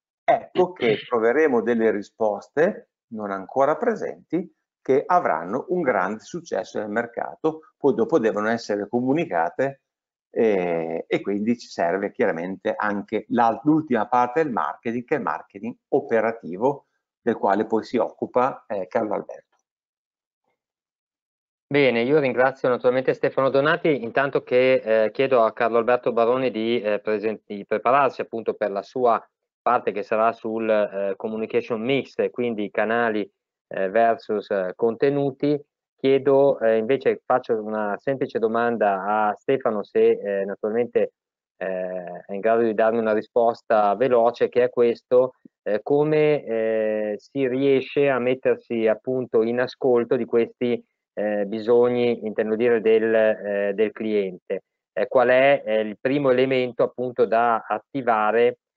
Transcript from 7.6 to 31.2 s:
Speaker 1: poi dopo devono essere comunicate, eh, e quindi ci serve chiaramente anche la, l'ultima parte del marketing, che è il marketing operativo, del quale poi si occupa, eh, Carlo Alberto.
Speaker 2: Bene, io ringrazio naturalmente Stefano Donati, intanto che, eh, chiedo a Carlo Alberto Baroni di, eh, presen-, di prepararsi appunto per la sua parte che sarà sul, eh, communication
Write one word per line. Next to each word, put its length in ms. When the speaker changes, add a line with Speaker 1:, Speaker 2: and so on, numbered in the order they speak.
Speaker 1:
poi 180
dopo 240
devono 300
essere 400
comunicate, 960
eh, 760
e 140
quindi 380
ci 100
serve 440
chiaramente 600
anche 540
la, 360
l'ultima 420
parte 360
del 100
marketing, 520
che 120
è 20
il 60
marketing 520
operativo, 1000
del 160
quale 300
poi 180
si 140
occupa, 680
eh, 200
Carlo 280
Alberto. 420
Speaker 2:
Bene, 360
io 160
ringrazio 500
naturalmente 440
Stefano 380
Donati, 520
intanto 400
che, 640
eh, 60
chiedo 340
a 80
Carlo 240
Alberto 360
Baroni 380
di, 300
eh, 200
presen-, 440
di 220
prepararsi 560
appunto 320
per 160
la 120
sua 400
parte 320
che 100
sarà 300
sul, 360
eh, 480
communication 640